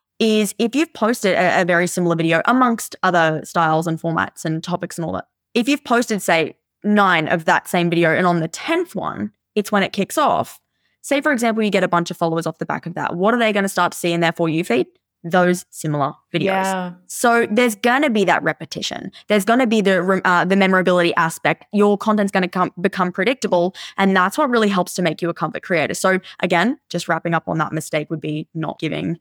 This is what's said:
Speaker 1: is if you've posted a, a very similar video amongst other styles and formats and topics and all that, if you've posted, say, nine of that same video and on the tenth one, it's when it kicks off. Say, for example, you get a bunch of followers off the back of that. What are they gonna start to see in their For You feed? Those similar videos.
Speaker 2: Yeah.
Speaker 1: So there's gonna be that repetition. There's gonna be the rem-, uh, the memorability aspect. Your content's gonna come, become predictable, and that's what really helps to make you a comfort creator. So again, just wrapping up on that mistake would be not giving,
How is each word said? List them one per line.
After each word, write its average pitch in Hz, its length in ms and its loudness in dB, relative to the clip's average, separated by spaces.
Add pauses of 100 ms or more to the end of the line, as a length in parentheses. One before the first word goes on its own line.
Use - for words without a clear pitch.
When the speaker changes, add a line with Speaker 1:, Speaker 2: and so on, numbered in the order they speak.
(180)
Speaker 1:
is 214 400 2
if 226 160 0
you've 311 180 0
posted 214 420 0
a, 175 280 2
a - 20 0
very 175 220 2
similar 170 280 0
video 165 300 2
amongst 240 580 0
other 165 400 2
styles 160 440 0
and 165 120 -2
formats - 460 -4
and 160 180 -4
topics 175 360 -6
and 170 80 -6
all 175 60 -6
that, - 160 -8 (260)
if 233 120 0
you've 285 160 0
posted, 233 380 0
say, 165 360 0 (280)
nine 196 420 4
of 160 200 -2
that 170 220 2
same 175 200 0
video 170 260 2
and 180 120 2
on 175 140 2
the 160 80 -4
tenth 330 460 -4
one, - 380 -8 (220)
it's - 180 -2
when 202 100 2
it - 120 -4
kicks - 240 -4
off. - 420 0 (400)
Say, 285 220 -2
for 302 100 2
example, 226 300 0
you 214 80 0
get 190 120 2
a 180 60 2
bunch 170 220 0
of - 80 -12
followers 165 280 -2
off 160 120 -8
the 170 80 -8
back 151 180 -6
of 170 80 -10
that. 165 240 -6
What 190 160 2
are 247 60 2
they 226 160 2
gonna 196 120 0
start 180 260 -2
to - 60 -14
see 175 140 -2
in 170 80 0
their 165 120 2
For 170 140 -2
You 160 160 0
feed? 226 260 -2 (360)
Those 180 460 2
similar 147 440 -4 (200)
videos. 175 120 -2
Speaker 2:
Yeah. 190 480 -2 (120)
Speaker 1:
So 233 420 2
there's 220 280 2
gonna 262 340 0
be 208 140 2
that 170 180 2
repetition. - 680 -6 (160)
There's 208 160 2
gonna 233 240 2
be 220 120 2
the 190 220 2
rem-, 185 220 0
uh, 175 200 4
the 185 120 2
memorability 185 600 4
aspect. - 560 -2
Your 208 240 4
content's 208 360 0
gonna 180 160 0
come, 175 320 -2
become 185 320 0
predictable, 185 600 0 (240)
and 196 200 4
that's 190 200 2
what 302 140 0
really 226 180 2
helps 185 260 -2
to 185 80 -2
make 156 200 -2
you 170 60 -2
a 170 60 -4
comfort - 280 -6
creator. 160 320 -2
So 185 240 0 (220)
again, 185 360 2 (120)
just - 180 -6
wrapping 165 280 -2
up 160 120 -2
on 170 120 -2
that 156 140 -4
mistake 151 380 -4
would 160 100 -6
be 156 320 -8
not 156 280 -6
giving, 165 400 -4